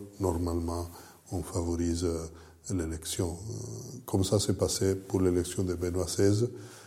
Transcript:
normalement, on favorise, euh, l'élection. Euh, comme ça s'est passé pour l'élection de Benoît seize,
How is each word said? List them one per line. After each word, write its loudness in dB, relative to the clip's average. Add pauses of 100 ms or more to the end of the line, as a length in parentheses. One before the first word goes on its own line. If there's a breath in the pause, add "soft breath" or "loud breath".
(200)
normalement, 0 (420 loud breath)
on -2
favorise, 0
euh, 0 (460 soft breath)
l'élection. -2 (120)
Euh, -10
comme 2
ça 4
s'est 2
passé 2
pour 0
l'élection 2
de 0
Benoît 0
seize, 4 (380 loud breath)